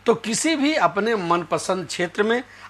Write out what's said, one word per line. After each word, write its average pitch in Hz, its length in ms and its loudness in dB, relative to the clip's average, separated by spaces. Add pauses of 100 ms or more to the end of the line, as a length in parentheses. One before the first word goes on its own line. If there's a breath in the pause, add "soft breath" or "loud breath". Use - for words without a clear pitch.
तो 226 100 4
किसी 226 400 -2
भी 285 180 2
अपने 202 420 2
मनपसंद 175 720 -2
क्षेत्र - 360 -2
में 233 200 0 (260 loud breath)